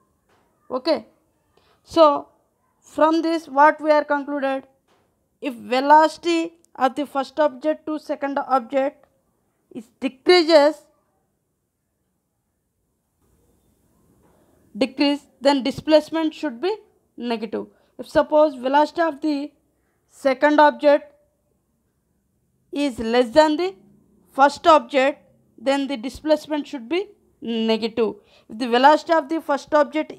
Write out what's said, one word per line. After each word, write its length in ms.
Okay. 360
So 460
from 420
this 260
what 320
we 100
are 140
concluded, 600
if 140
velocity 1000
of 180
the 100
first 360
object 460
to 120
second 400
object 680
is 240
decreases, 880
decrease, 500
then 240
displacement 680
should 280
be 160
negative. 500
If 100
suppose 460
velocity 460
of 200
the 300
second 520
object 520
is 300
less 300
than 260
the 180
first 360
object, 560
then 300
the 80
displacement 720
should 200
be 200
negative. 720
If 100
the 100
velocity 460
of 140
the 120
first 340
object, 440